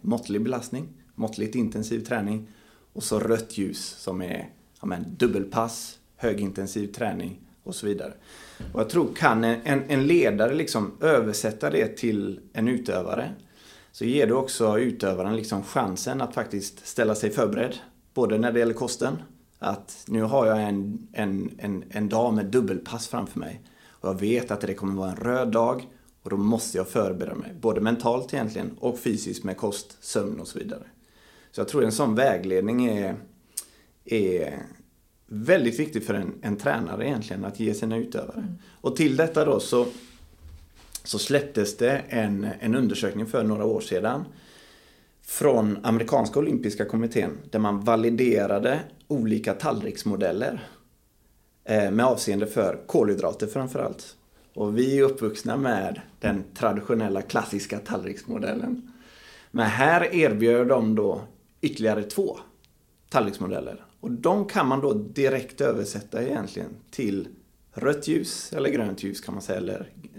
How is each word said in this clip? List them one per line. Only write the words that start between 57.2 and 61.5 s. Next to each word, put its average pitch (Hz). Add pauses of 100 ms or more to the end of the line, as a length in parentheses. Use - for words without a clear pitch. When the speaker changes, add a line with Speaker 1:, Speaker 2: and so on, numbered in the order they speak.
Speaker 1:
klassiska 104
tallriksmodellen. 220 (600)
Men 113
här 156
erbjöd 120
de 113
då 101 (400)